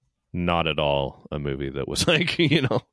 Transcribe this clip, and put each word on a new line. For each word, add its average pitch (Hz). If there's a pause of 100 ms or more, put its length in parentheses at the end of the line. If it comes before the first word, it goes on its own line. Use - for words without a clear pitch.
(320)
not 87
at 78
all 69
a 73
movie 69
that 69
was, -
<laughs> -
like, 156
you 160
know. 113 (120)